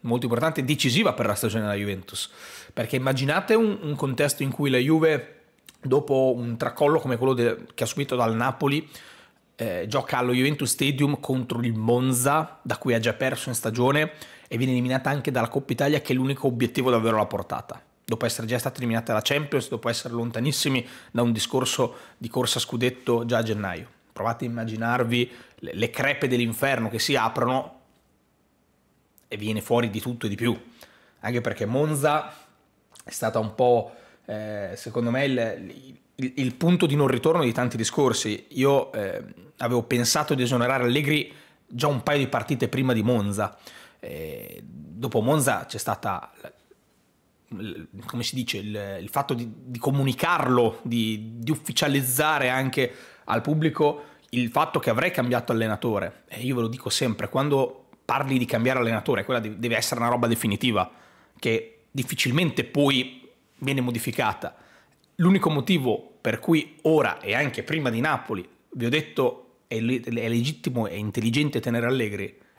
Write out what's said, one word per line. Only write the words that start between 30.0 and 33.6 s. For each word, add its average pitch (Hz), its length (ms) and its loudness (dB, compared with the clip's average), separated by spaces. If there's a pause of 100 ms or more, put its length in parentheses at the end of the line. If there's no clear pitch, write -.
tutto 120 260 -6
e - 20 -2
di 101 60 -4
più, 117 260 -2 (600)
anche 120 200 -2
perché 113 240 -4
Monza 147 720 0 (720)
è - 60 -18
stata 113 280 -2
un 110 160 -2
po', 123 400 2 (320)